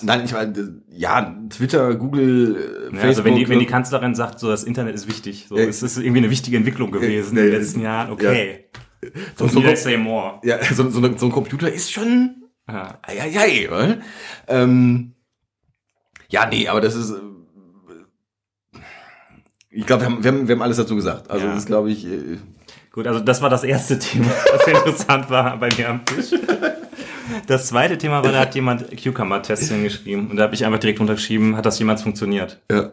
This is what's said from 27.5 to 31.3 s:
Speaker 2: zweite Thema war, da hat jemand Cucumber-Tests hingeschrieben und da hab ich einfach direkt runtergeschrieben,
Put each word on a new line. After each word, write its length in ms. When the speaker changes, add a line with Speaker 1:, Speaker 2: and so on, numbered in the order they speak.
Speaker 2:
zweite 300
Thema 260
war, 80
da 80
hat 160
jemand 300
Cucumber-Tests 680
hingeschrieben 600
und 80
da 60
hab 100
ich 120
einfach 140
direkt 200
runtergeschrieben, 580